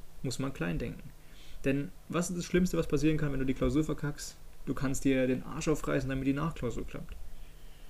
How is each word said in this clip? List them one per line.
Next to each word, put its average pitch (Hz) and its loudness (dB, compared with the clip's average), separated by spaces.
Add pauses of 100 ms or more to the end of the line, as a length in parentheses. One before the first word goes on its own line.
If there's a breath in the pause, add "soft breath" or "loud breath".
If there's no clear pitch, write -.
(240)
muss 127 -2
man 135 -2
klein 165 -2
denken. - -6 (540 loud breath)
Denn 139 2 (180)
was 175 0
ist 175 -4
das 170 -4
Schlimmste, 180 4
was 165 2
passieren 151 4
kann, 147 2
wenn 131 0
du 131 2
die 131 2
Klausur 131 4
verkackst? - -4 (280)
Du - 0
kannst 131 2
dir 131 6
den 127 2
Arsch - -4
aufreißen, 143 2
damit 135 0
die 139 6
Nachklausur 135 -2
klappt. - -8 (760 loud breath)